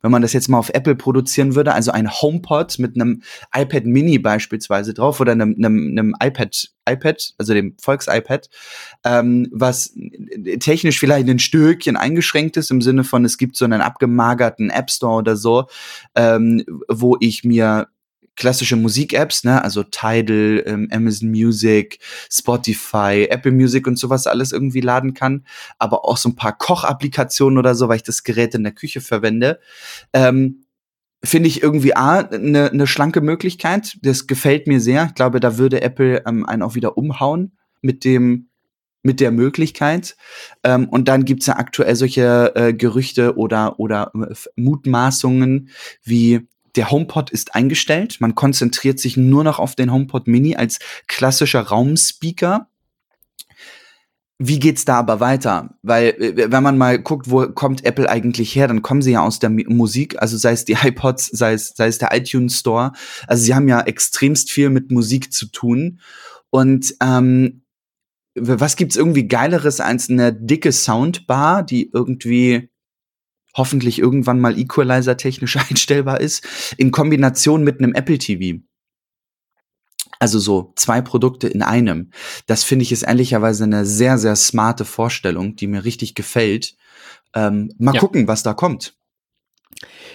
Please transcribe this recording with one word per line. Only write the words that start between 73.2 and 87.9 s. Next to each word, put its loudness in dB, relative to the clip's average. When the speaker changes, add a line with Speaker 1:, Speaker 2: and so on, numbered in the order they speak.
Speaker 1:
hoffentlich -2
irgendwann 2
mal 0
Equalizer-technisch -2
<laughs> -4
einstellbar 0
ist, -8
in 4
Kombination 2
mit 0
einem 2
Apple 0
T -4
V. -6
Also 2
so 0
zwei 0
Produkte -2
in -4
einem. 0
Das 0
finde 0
ich -4
ist -2
ehrlicherweise 0
eine 0
sehr, 2
sehr 2
smarte 0
Vorstellung, -4
die -8
mir -6
richtig -8
gefällt. -4
Ähm, -2
mal 2